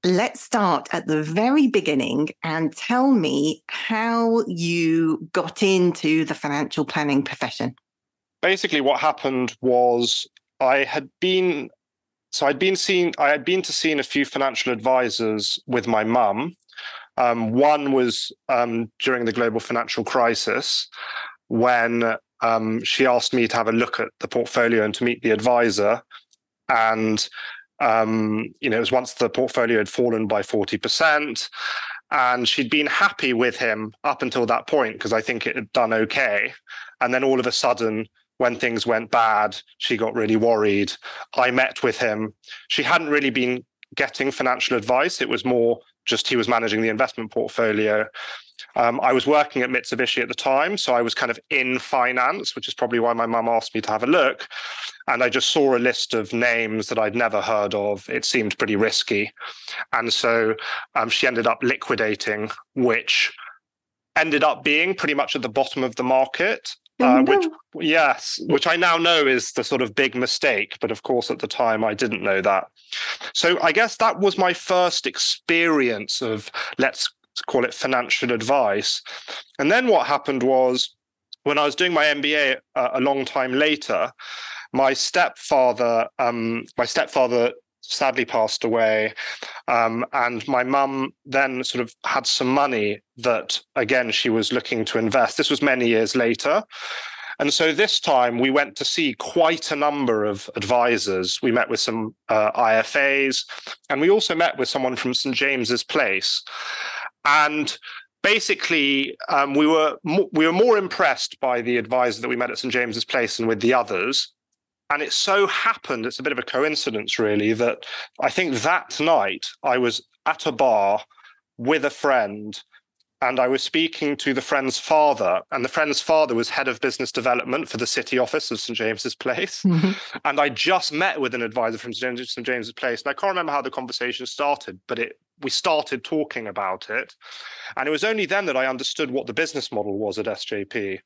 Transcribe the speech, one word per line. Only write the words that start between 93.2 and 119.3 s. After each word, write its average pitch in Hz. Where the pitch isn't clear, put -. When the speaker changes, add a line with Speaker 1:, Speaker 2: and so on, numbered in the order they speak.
Speaker 2:
again, 123
she -
was 110
looking 120
to -
invest. 113
This -
was 143
many 127
years 113
later. 127
And 143
so 160
this 202
time 123
we 110
went 139
to -
see 151
quite 165
a 156
number 139
of 101
advisors. 107
We 123
met 120
with 117
some, 110
uh, 107
I 113
F 113
As, 139
and 139
we 170
also 208
met 165
with 127
someone 127
from 123
Saint 131
James's 127
Place. 104
And 151
basically, 151
um, 139
we 151
were 156
mo-, 175
we 160
were 165
more 220
impressed 175
by 123
the 120
advisor 117
that 123
we 123
met 120
at -
Saint 127
James's 117
Place 120
than 113
with 110
the 117
others. 117
And 147
it -
so 196
happened, 135
it's 123
a -
bit 147
of 131
a 123
coincidence, 135
really, 104
that 117
I 135
think 170
that 151
night 135